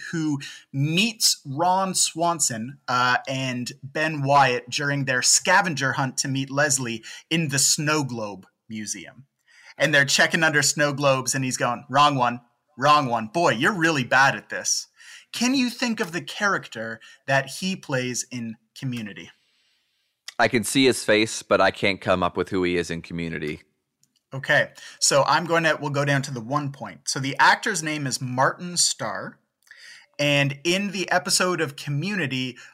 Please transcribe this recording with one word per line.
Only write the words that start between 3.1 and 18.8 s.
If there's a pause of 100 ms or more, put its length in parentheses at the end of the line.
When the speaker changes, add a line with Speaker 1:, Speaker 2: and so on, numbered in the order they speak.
Speaker 1:
and (120)
Ben
Wyatt
during
their
scavenger
hunt
to
meet
Leslie (260)
in
the
Snow
Globe (240)
Museum. (520)
And
they're
checking
under
snow
globes,
and
he's
going,
"Wrong
one, (360)
wrong
one."
Boy,
you're
really
bad
at
this. (460)
Can
you
think
of
the
character (240)
that (120)
he
plays
in (240)
Community? (1080)